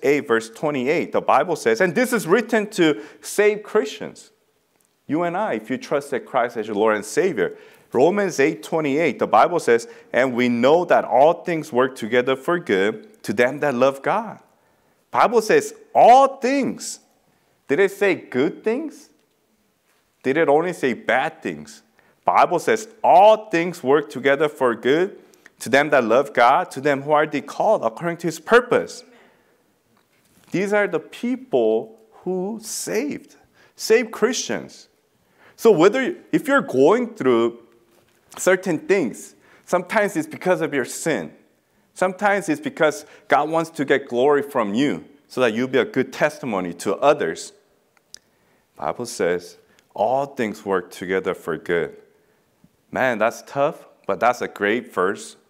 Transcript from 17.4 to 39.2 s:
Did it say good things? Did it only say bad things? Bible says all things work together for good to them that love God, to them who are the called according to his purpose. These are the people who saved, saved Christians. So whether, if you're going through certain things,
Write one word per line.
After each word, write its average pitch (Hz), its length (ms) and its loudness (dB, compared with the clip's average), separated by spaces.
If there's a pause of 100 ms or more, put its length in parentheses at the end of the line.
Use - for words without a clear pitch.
Did 143 120 0
it 196 120 2
say 196 240 0
good - 480 -4
things? 262 460 -6 (1120)
Did 135 140 0
it 160 120 2
only 165 240 2
say 131 200 -2
bad 127 480 -2
things? 76 400 -10 (420)
Bible 143 360 4
says 110 280 0 (160)
all 208 460 6
things 170 320 -4
work 147 280 2
together 139 380 0
for 131 280 0
good 147 420 0 (420)
to - 100 -12
them 143 200 4
that 139 140 4
love 120 300 0
God, 135 380 2
to 131 100 -12
them 139 200 0
who 143 100 -6
are 151 140 2
the 151 160 -6
called 190 420 -2
according 165 340 -6
to 175 100 -8
his - 120 -8
purpose. 226 640 0 (1500)
These 196 220 -2
are 208 120 2
the 175 140 -2
people 120 1000 -4 (260)
who 185 380 -6
saved, - 760 -8 (400)
saved 226 340 2
Christians. - 800 -6 (680)
So 226 160 4
whether, 202 440 2 (180)
if 165 160 0
you're 277 120 4
going 185 540 2
through 117 440 0 (800)
certain 185 420 0
things, - 560 -4 (300)